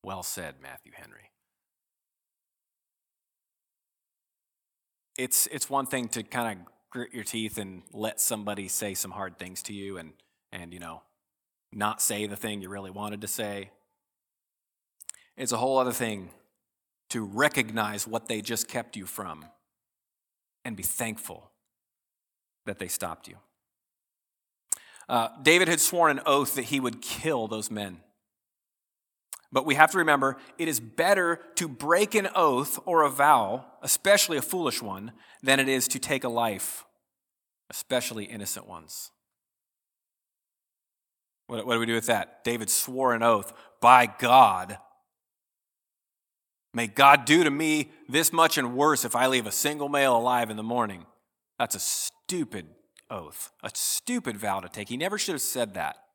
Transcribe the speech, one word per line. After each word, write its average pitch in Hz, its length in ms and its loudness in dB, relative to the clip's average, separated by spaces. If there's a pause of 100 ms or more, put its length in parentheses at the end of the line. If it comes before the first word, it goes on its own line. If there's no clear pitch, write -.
Well 95 200 -10
said, 78 380 -10
Matthew 67 340 -20
Henry. - 360 -20 (3750)
It's, 127 300 0
it's - 220 -8
one 139 160 0
thing 127 240 -4
to 110 140 -6
kinda 107 420 -6 (240)
grit 120 240 -12
your 113 100 -12
teeth 110 340 -6
and 95 340 -12
let 107 300 -6
somebody 104 480 -4
say 101 240 -6
some 92 180 -8
hard 95 260 -12
things 92 260 -14
to 107 100 -12
you 98 240 -12
and, 80 160 -18 (380)
and, 87 220 -16
you 90 60 -18
know, 82 220 -16 (720)
not 107 280 -2
say 107 240 -2
the 101 120 -8
thing 104 240 -6
you 92 80 -12
really 98 220 -12
wanted 104 300 -10
to 110 60 -10
say. 101 440 -8 (1600)
It's 131 160 -6
a 117 60 -2
whole 131 200 0
other 127 140 2
thing 104 380 -6 (800)
to 110 160 -6
recognize 110 840 0
what 113 200 -6
they 110 140 -6
just 113 280 -6
kept - 260 -8
you 98 100 -12
from 78 400 -12 (1160)
and 110 140 -10
be 92 60 -12
thankful - 680 -8 (1120)
that 101 140 -8
they 92 80 -10
stopped - 400 -8
you. 90 80 -20 (1700)
Uh, 117 200 0 (120)
David 170 260 6
had 165 140 0
sworn 160 360 2
an - 80 -8
oath 143 300 2
that 123 100 -6
he 139 140 -4
would 120 220 -4
kill 131 460 -6
those 110 220 -8
men. 101 320 -10 (1500)
But 135 160 0
we 143 100 2
have 156 160 8
to 185 80 0
remember, 139 380 4 (200)
it 165 100 -4
is 127 140 -2
better 170 580 2 (160)
to 175 140 -4
break 170 460 2
an 196 200 2
oath 143 500 2
or 165 180 4
a 143 60 4
vow, 131 560 4 (160)
especially 196 560 2
a 127 40 -2
foolish 165 400 -4
one, 101 320 -10 (280)
than 135 180 4
it 135 100 2
is 131 200 0
to - 100 -4
take 135 260 -2
a 123 40 -2
life, 117 560 -4 (840)
especially 117 560 -4
innocent 101 420 -10
ones. 80 440 -16 (2250)
What, 113 180 -6
what 120 100 2
do 117 40 2
we 117 60 0
do 117 100 0
with 113 120 -2
that? 104 360 -2
David 113 260 -4
swore 131 440 0
an 113 100 0
oath, 110 300 2 (260)
"By 123 260 10
God, 104 760 6 (1900)
may 117 140 -2
God 139 360 8
do 160 220 6
to 147 40 4
me 151 400 0 (200)
this 151 240 2
much 165 240 6
and 123 180 -2
worse 143 300 2
if 117 100 -2
I 123 120 4
leave 123 200 2
a 98 60 -6
single 147 340 -2
male 139 300 4
alive 120 320 2
in 107 80 -8
the 107 60 -8
morning." 110 420 -2 (520)
That's 117 180 -2
a 95 40 -10
stupid - 880 -6 (420)
oath, 85 440 -12 (100)
a 113 100 -10
stupid - 600 -4
vow 98 240 -2
to 90 80 -12
take. 104 220 -12
He 123 80 -6
never 196 200 -4
should 190 180 -4
have 135 60 -6
said 110 340 -4
that. 78 200 -6 (200)